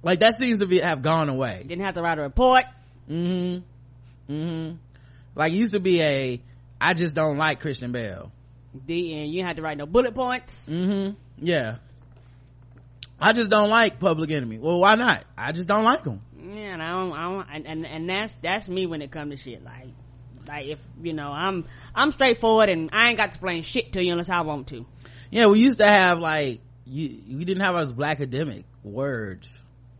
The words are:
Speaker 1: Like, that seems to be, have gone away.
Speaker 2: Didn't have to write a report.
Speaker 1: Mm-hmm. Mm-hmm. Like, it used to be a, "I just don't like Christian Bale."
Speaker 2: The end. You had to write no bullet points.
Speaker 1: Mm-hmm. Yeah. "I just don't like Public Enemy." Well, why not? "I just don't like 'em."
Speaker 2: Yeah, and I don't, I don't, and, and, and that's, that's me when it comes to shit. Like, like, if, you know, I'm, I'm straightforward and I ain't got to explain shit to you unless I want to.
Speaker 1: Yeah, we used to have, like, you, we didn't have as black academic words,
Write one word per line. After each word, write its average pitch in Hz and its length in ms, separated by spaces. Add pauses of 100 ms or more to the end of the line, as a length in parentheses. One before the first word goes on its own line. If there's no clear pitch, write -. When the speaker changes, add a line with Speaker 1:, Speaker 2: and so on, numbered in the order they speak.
Speaker 1:
Like, 175 200
that 220 160
seems 240 220
to 202 60
be, 185 140
have 151 220
gone 156 280
away. 131 380
Speaker 2:
Didn't 175 180
have 185 100
to 170 60
write 165 160
a 151 40
report. 254 420 (460)
Speaker 1:
Mm-hmm. 180 1200
Mm-hmm. 160 420 (600)
Like, 160 180
it - 40
used 214 160
to 208 60
be 180 220
a, 135 400 (400)
"I 170 120
just 165 220
don't 156 220
like 151 220
Christian 127 320
Bale." 104 400 (540)
Speaker 2:
The 165 360
end. 147 120
You 185 100
had 170 140
to 160 40
write 156 160
no 147 80
bullet 226 300
points. 247 520
Speaker 1:
Mm-hmm. 196 480 (300)
Yeah. 123 320 (1400)
"I 220 140
just 226 180
don't 208 180
like 226 300
Public 160 320
Enemy." 120 280
Well, 165 200
why 202 160
not? 226 280 (140)
"I 120 140
just 170 160
don't 208 160
like 269 240
'em." 104 140 (180)
Speaker 2:
Yeah, 196 340
and 165 80
I 160 100
don't, 185 220
I 151 100
don't, 185 300
and, 151 140
and, 160 180
and 160 240
that's, 208 220 (100)
that's 196 280
me 185 160
when 165 160
it 135 100
comes 147 200
to 139 60
shit. 120 260
Like, 120 240 (600)
like, 147 200
if, 151 120 (240)
you 170 100
know, 147 160
I'm, 170 360 (280)
I'm 277 180
straightforward 220 580
and 160 240
I 233 160
ain't 226 80
got 214 80
to 208 60
explain 175 320
shit - 300
to 185 100
you 180 80
unless 170 180
I 175 120
want 147 260
to. 120 180 (440)
Speaker 1:
Yeah, 226 180
we 208 120
used 247 200
to 208 60
have, 185 340
like, 151 420 (240)
you, 127 360 (160)
we 165 60
didn't 190 200
have 185 120
as 151 160
black 147 300
academic 131 420 (180)
words, 107 800 (400)